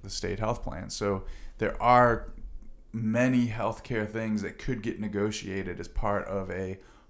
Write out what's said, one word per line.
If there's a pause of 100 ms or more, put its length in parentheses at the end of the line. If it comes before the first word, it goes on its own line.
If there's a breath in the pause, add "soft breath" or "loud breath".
the
state
health
plan.
So (340 loud breath)
there
are (600)
many
healthcare
things
that
could
get
negotiated
as
part
of
a (320 soft breath)